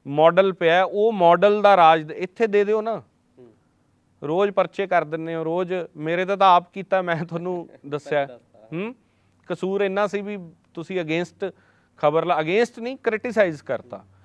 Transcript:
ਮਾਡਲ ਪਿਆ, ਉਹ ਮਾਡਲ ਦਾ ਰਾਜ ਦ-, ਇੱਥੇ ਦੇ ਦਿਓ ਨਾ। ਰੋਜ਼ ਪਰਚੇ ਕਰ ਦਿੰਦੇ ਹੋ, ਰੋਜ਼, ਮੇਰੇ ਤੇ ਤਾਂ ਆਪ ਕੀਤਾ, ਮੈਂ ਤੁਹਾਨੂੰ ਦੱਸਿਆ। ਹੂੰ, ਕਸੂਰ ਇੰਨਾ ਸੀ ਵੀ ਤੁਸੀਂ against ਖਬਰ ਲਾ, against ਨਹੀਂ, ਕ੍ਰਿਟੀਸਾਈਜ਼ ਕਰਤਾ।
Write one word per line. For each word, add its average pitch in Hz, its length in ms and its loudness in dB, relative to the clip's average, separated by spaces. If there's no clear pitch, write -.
ਮਾਡਲ 170 460 4
ਪਿਆ, 170 300 2
ਉਹ 208 300 0
ਮਾਡਲ 190 480 4
ਦਾ 202 160 6
ਰਾਜ 165 260 6
ਦ-, 156 80 -12
ਇੱਥੇ 185 360 -4
ਦੇ 202 160 2
ਦਿਓ 214 180 -2
ਨਾ। 214 220 -6
ਰੋਜ਼ 185 280 0
ਪਰਚੇ 190 360 -2
ਕਰ 175 160 0
ਦਿੰਦੇ 160 320 -8
ਹੋ, 160 100 -6
ਰੋਜ਼, 175 280 -4
ਮੇਰੇ 170 280 -4
ਤੇ 196 100 -4
ਤਾਂ 190 200 6
ਆਪ 180 180 0
ਕੀਤਾ, 190 280 -4
ਮੈਂ 170 240 -4
ਤੁਹਾਨੂੰ 170 440 -8
ਦੱਸਿਆ। 143 380 -4
ਹੂੰ, 208 220 -8
ਕਸੂਰ 190 340 -4
ਇੰਨਾ 196 260 -2
ਸੀ 202 140 -8
ਵੀ 202 160 -10
ਤੁਸੀਂ 180 280 -8
against 170 500 -6
ਖਬਰ 156 280 2
ਲਾ, 165 160 0
against 226 420 -2
ਨਹੀਂ, 262 200 -10
ਕ੍ਰਿਟੀਸਾਈਜ਼ 214 600 -2
ਕਰਤਾ। 107 420 -10